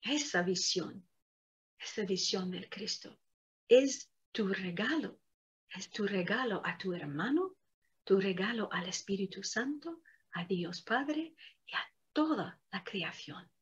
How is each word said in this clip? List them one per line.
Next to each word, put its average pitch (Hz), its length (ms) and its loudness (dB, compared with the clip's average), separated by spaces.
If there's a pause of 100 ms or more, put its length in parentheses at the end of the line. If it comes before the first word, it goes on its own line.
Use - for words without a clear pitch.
Esa 226 420 0
visión, 180 640 0 (720)
esa - 240 -4
visión 185 480 0
del 180 180 -8
Cristo - 500 -8 (480)
es 262 440 8 (200)
tu 208 160 0
regalo, 196 720 -2 (500)
es - 200 -10
tu 208 160 -2
regalo 202 600 0
a 175 120 -4
tu 185 160 -4
hermano, 185 600 0 (480)
tu 196 160 6
regalo 196 520 0
al 180 160 -2
Espíritu 190 560 -4
Santo, 294 580 -4 (320)
a 175 120 -4
Dios 175 360 -2
Padre 302 540 0 (300)
y - 100 -14
a - 160 -4 (220)
toda 202 460 2 (120)
la 190 120 -6
creación. - 680 -8 (120)